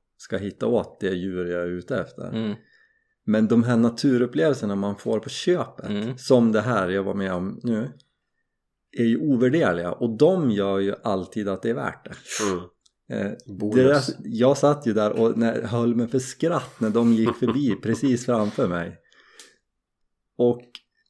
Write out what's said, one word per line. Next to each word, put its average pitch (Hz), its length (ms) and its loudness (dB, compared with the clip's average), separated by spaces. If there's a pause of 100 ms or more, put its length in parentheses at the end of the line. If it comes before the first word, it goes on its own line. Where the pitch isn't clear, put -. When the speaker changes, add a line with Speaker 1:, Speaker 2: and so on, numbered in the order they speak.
(180)
Speaker 1:
ska - 200 -8
hitta 101 300 -6
åt 113 320 -2
det 98 140 -2
djur 90 320 -4
jag 87 160 -4
är 87 60 -4
ute 90 300 -6
efter. - 320 -8
Speaker 2:
Mm. 110 260 -4 (680)
Speaker 1:
Men 107 220 2
de 117 160 4
här 120 140 2
naturupplevelserna 123 1000 0
man 98 220 -4
får 113 220 -2
på - 100 -10
köpet, - 600 -4
Speaker 2:
Mm. 107 280 -6
Speaker 1:
som 120 340 4
det 107 100 4
här 104 280 0
jag 98 140 0
var 98 100 -4
med 95 200 -2
om 90 300 -6
nu, 120 280 -4 (1040)
är 117 60 2
ju 117 140 2
ovärderliga. 123 760 2
Och 117 260 -4
de 156 340 4
gör 98 280 0
ju 98 240 -2
alltid 98 440 -4
att 95 140 -4
det 117 80 -2
är 113 40 -2
värt 127 320 -6
det. - 60 -14 (340)
Speaker 3:
Mm. 92 180 -2 (600)
Speaker 1:
Eh, 101 60 -4 (280)
Speaker 3:
Bonus. 104 160 -2
Speaker 1:
det 127 80 8
där, 139 180 4 (220)
jag 123 340 2
satt 143 300 2
ju 110 60 0
där 107 280 2
och 113 160 2
när, 113 240 0
höll 117 340 0
mig 117 120 0
för 127 120 0
skratt 151 600 -4
när 110 100 0
de 117 240 4
gick 113 220 2
förbi 120 400 0
Speaker 3:
<laughs> - 80 -14
Speaker 1:
precis 120 420 0
framför 110 420 0
mig. 87 300 -4 (1400)
Och 120 240 2 (480)